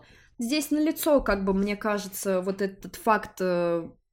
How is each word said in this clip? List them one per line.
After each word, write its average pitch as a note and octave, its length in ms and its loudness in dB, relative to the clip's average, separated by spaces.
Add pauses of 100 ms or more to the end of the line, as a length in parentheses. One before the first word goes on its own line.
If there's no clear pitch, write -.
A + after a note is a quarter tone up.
(380)
здесь C#4+ 340 -2
налицо, D4+ 500 4
как G3+ 240 0
бы, G3 80 2
мне G3+ 220 0
кажется, G3 640 -2
вот G3 200 -4
этот G3 360 -6
факт, - 440 0
э, F3 480 0 (240)